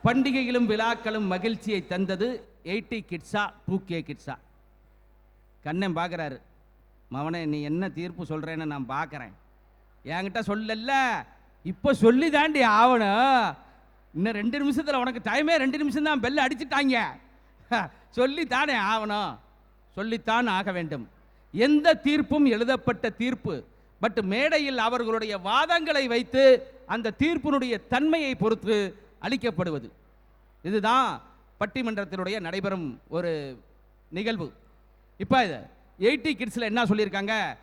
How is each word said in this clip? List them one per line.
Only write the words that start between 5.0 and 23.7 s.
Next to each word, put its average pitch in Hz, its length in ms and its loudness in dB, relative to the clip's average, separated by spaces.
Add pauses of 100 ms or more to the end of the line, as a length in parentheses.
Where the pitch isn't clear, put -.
கண்ணன் 175 320 -2
பார்க்குறாரு, 165 440 -6 (720)
"மவனே, 160 340 -6
நீ 151 160 -4
என்ன 165 260 -4
தீர்ப்பு 175 360 -10
சொல்றேன்னு 160 400 -8
நான் 143 240 -6
பார்க்குறேன், 139 440 -8 (720)
என்கிட்ட 185 420 -4
சொல்லல, 220 460 -4 (720)
இப்போ 233 300 0
சொல்லி 254 360 6
தாண்டி 294 360 2
ஆவணும். 226 920 4 (580)
இன்னும் 196 180 0
ரெண்டு 220 260 -2
நிமிஷத்துல, 277 360 0
உனக்கு 247 360 -2
டைமே 302 260 2
ரெண்டு 262 220 2
நிமிஷம் 294 260 0
தான், 302 160 2
பெல் 254 160 -2
அடிச்சிட்டாங்க, 262 640 2 (1080)
சொல்லி 277 360 0
தானே 269 280 0
ஆவணும், 208 640 0 (580)
சொல்லித்தான் 226 520 0
ஆக 196 260 -2
வேண்டும்." 156 360 -6 (440)
எந்த 294 420 4
தீர்ப்பும் 294 520 2
எழுதப்பட்ட 240 640 0
தீர்ப்பு, 226 540 -4 (380)